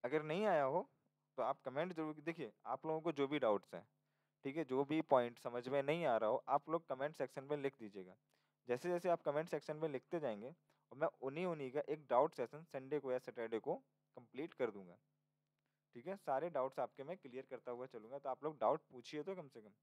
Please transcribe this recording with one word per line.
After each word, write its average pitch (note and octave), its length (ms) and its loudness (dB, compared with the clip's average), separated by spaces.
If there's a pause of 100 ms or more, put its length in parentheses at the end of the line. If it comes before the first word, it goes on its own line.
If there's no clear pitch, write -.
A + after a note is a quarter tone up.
अगर D3+ 200 2
नहीं E3+ 220 0
आया D#3+ 180 6
हो E3 240 2 (500)
तो B2+ 40 2
आप B2+ 200 0
कमेंट D3+ 300 -2
जरूर, D3+ 300 -4
देखिए D#3 300 -6 (140)
आप B2+ 200 -4
लोगों D#3+ 140 0
को D#3+ 120 0
जो C#3 160 2
भी D3 120 0
डाउट्स G#2 340 4
हैं, F2+ 120 -10 (580)
ठीक C#3 120 -4
है, E3 80 0
जो C3 200 2
भी D#3 240 2
पॉइंट A#2+ 320 6
समझ A#2+ 280 -4
में C#3 140 2
नहीं D#3+ 240 0
आ A#2+ 100 6
रहा A2 140 4
हो B2+ 200 2
आप C#3+ 200 2
लोग E3 180 0
कमेंट C#3 280 -4
सेक्शन C3+ 280 -4
में D3 140 -2
लिख C#3 200 -2
दीजिएगा। G2 380 -12 (520)
जैसे B2+ 200 0
जैसे F3 220 2
आप E3+ 120 4
कमेंट D#3 280 0
सेक्शन D3+ 260 -4
में D#3+ 140 -2
लिखते C#3+ 300 -4
जाएंगे B2 340 -4 (380)
और B2+ 60 -16
मैं D#3 100 2 (140)
उन्हीं C#3 240 -4
उन्हीं D3+ 260 -4
का C#3+ 160 0
एक D3+ 200 -4
डाउट C3 260 6
सेशन C#3+ 300 -6
संडे C3+ 360 -4
को C3+ 120 -2
या B2+ 80 0
सैटरडे A2+ 400 -4
को D3 140 -2 (420)
कंप्लीट B2+ 380 -10
कर A#2+ 160 0
दूंगा, F#2 260 -14 (1000)
ठीक B2 120 -12
है, F#3+ 120 -6
सारे D3+ 320 0
डाउट्स C3 280 0
आपके C3+ 260 -4
मैं E3+ 120 -8
क्लियर C3 300 -12
करता B2 260 -8
हुआ B2 160 -6
चलूँगा। A#2 300 -12
तो C#3 100 -6
आप C3 160 -6
लोग D3+ 140 -4
डाउट B2 300 4
पूछिए B2+ 340 -10
तो F#3+ 140 -6
कम D#3 120 -14
से A#2+ 120 -18
कम G#2 120 -20 (100)